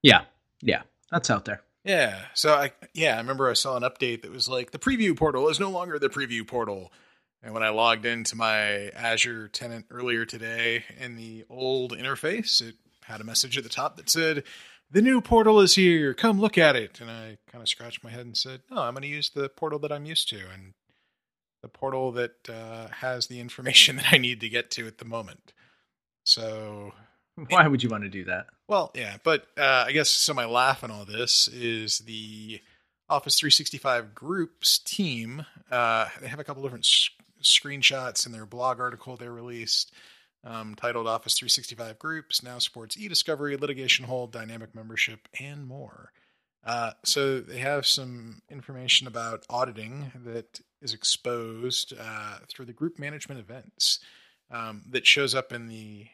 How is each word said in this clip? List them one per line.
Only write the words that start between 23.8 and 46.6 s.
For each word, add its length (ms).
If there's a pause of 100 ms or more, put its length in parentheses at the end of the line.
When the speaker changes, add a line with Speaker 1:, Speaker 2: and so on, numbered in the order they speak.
Speaker 2:
<laughs> 0
that 160
I 60
need 220
to 100
get 220
to 140
at 120
the 80
moment." 480 (720)
So 680 (560)
Speaker 1:
Why 180
would 160
you 60
wanna 220
do 140
that? 240 (200)
Speaker 2:
Well, 260
yeah, 300
but, 220 (100)
uh, 300
I 60
guess, 180
so 240
my 100
laugh 400
in 60
all 160
this 420
is 520
the 600 (480)
Office 300
three 120
sixty-five 640
Groups 640
team. 680 (240)
Uh, 380 (120)
they 80
have 100
a 60
couple 180
different 220
s-, 260 (320)
screenshots 840
in 60
their 140
blog 320
article 380
they 120
released, 640 (520)
um, 300
titled 320
Office 320
three 100
sixty-five 500
Groups 440
now 160
supports 400
e-discovery, 580
litigation 480
hold, 280
dynamic 420
membership, 520 (140)
and 260
more. 460 (500)